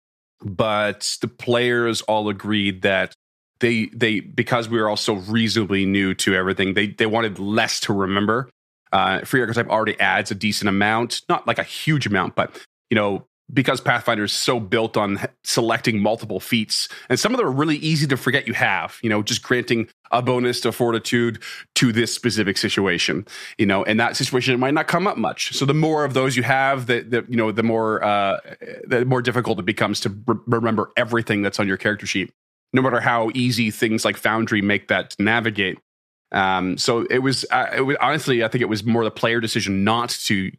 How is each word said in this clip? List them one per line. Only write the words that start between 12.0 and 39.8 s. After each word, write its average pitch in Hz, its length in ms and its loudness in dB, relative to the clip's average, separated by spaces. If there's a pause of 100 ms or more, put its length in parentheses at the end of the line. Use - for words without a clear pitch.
amount, 95 280 0
but, - 160 0 (380)
you 113 60 2
know, 101 320 0 (260)
because 131 280 0
Pathfinder 117 420 0
is 101 100 -2
so 127 260 0
built 110 380 0
on 101 220 0
h-, - 80 -4 (160)
selecting 113 580 0
multiple 107 380 -2
feats, - 480 -2 (220)
and 123 100 2
some 208 140 0
of 262 40 0
them 220 100 2
are 143 40 0
really 147 260 0
easy 156 300 0
to 131 100 2
forget 131 300 0
you 113 60 -2
have, 95 480 -4
you 117 80 -2
know, 104 140 2
just 117 200 -4
granting 120 440 0 (240)
a - 100 2
bonus 123 400 0
to 117 100 0
fortitude 117 720 0 (340)
to 123 160 4
this 113 220 0
specific 104 440 0
situation, 90 680 0 (320)
you 113 80 2
know, 98 200 2
and 110 140 2
that 117 180 0
situation 127 420 0
might 131 140 2
not 156 140 0
come 175 200 0
up 196 100 -2
much. - 360 -4
So - 120 -2
the 139 80 4
more 156 320 2
of 131 80 -2
those 131 220 2
you 123 80 2
have, 135 440 0
the, 120 140 2
the, 113 280 -2
you 117 80 0
know, 110 140 2
the 110 120 0
more, 110 400 2
uh, 101 360 2 (460)
the 123 200 2
more 127 160 2
difficult 113 380 0
it 90 60 -6
becomes 101 360 0
to 117 80 -2 (180)
re-, 113 80 4 (120)
remember 113 500 0
everything 113 440 2
that's 101 180 0
on 104 80 2
your 95 100 2
character 104 280 -2
sheet, 92 260 -2 (420)
no 131 80 4
matter 123 180 2
how 117 340 2
easy 123 380 0
things 113 340 0
like 104 120 0
Foundry 110 440 2
make 101 280 0
that 92 220 0
to - 120 -2
navigate. 107 540 0 (560)
Um, 92 440 0
so 117 320 0
it 127 100 2
was, 131 320 0
uh, 123 240 2
it 127 60 0
was, 139 180 0
honestly, 135 440 2
I 113 40 2
think - 140 -2
it 92 80 0
was 107 160 -2
more 117 180 2
the 107 80 -2
player 117 300 0
decision 101 420 -2